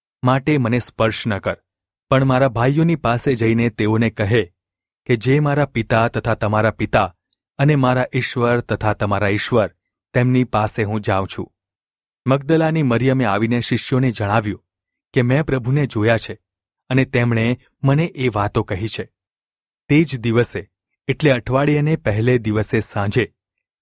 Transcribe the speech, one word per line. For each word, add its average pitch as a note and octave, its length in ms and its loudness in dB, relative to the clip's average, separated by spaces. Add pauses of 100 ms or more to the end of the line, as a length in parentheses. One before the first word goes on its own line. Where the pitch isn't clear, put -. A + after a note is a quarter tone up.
(240)
માટે C3+ 340 2
મને A#2+ 200 0
સ્પર્શ - 480 -2
ન G#2 120 -2
કર, F#2 200 -4 (500)
પણ C3+ 160 2
મારા C3 240 2
ભાઈઓની C#3+ 480 0
પાસે A#2+ 380 0
જઈને A#2 360 2
તેઓને A2 400 0
કહે G#2 420 0 (540)
કે B2+ 100 2
જે C3+ 240 2
મારા C#3+ 260 0
પિતા A2+ 420 0
તથા A#2+ 260 -2
તમારા G#2+ 360 0
પિતા G#2 460 -2 (420)
અને D3 160 4
મારા B2+ 400 2
ઈશ્વર A#2+ 460 -2
તથા G#2+ 320 -2
તમારા G2+ 360 -2
ઈશ્વર, G#2 460 0 (380)
તેમની B2+ 320 2
પાસે A2 380 -2
હું G#2+ 180 -4
જાઉં G2 280 -2
છું." - 260 -10 (720)
મગદલાની D#3 560 0
મરિયમે B2+ 420 2
આવીને A2 360 0
શિષ્યોને B2+ 500 -2
જણાવ્યું G#2 540 -2 (480)
કે, C3 100 2
"મેં C3 220 2
પ્રભુને C3+ 420 -2
જોયા A2+ 320 0
છે - 220 -10 (480)
અને C3 160 2
તેમણે A#2+ 560 0 (240)
મને C#3+ 200 2
એ C3 240 -4
વાતો G#2+ 340 -2
કહી G#2 260 -6
છે." - 240 -10 (760)
તે D3+ 160 4
જ C3+ 140 -8
દિવસે, A2+ 520 -2 (380)
એટલે C#3 220 0
અઠવાડિયાને D3 680 0
પહેલે A#2 420 0
દિવસે G#2+ 420 -2
સાંજે, G#2 540 -2 (480)